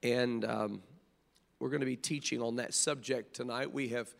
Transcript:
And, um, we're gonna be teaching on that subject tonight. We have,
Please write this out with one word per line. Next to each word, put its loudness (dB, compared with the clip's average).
And, 4
um, 0
we're 0
gonna 0
be 0
teaching -2
on 0
that -4
subject 0
tonight. -2
We 0
have, -2